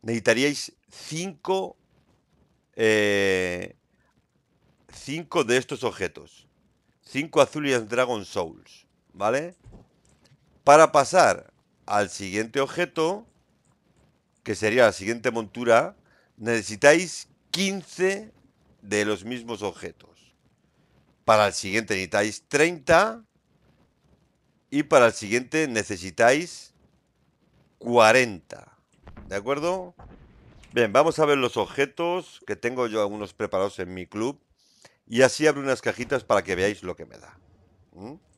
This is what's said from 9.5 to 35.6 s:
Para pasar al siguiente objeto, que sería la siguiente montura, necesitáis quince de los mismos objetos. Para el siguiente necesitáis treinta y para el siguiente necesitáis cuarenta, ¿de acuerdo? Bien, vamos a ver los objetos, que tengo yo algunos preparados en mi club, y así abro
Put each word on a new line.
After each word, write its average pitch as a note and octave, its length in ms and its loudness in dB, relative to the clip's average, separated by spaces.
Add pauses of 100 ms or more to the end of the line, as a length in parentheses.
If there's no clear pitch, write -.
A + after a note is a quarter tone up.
Para D3+ 280 8
pasar C#3+ 640 2 (340)
al G#2 240 -2
siguiente G#2+ 480 -6
objeto, E3+ 640 -4 (1160)
que A2 100 -6
sería G#2+ 320 2
la G#2+ 60 4
siguiente A2+ 400 -6
montura, A#2 640 0 (420)
necesitáis A#2 920 0 (200)
quince G3 840 -4 (500)
de G#2 240 -2
los G#2 180 -4
mismos A#2 400 -10
objetos. F2+ 480 -12 (1160)
Para G#2+ 220 6
el F#2+ 60 -2
siguiente G#2 400 -4
necesitáis G2+ 560 -4
treinta F3 760 0 (1500)
y C#3+ 140 -2
para C3+ 220 6
el A2 80 2
siguiente B2+ 560 -4
necesitáis A2+ 1040 0 (1040)
cuarenta, A#2 1000 2 (520)
¿de F#2+ 80 -6
acuerdo? E3+ 580 -4 (800)
Bien, A#2 180 2
vamos D3+ 280 2
a D#3 60 4
ver D3 120 4
los B2 180 -2
objetos, D3+ 920 -4
que G2+ 120 -8
tengo B2 300 -4
yo A2 120 -4
algunos G#2 340 -6
preparados G2+ 460 -4
en F2+ 140 -10
mi F#2 120 -12
club, A2+ 360 -8 (640)
y A#2 140 0
así C3 260 2
abro C#3+ 140 2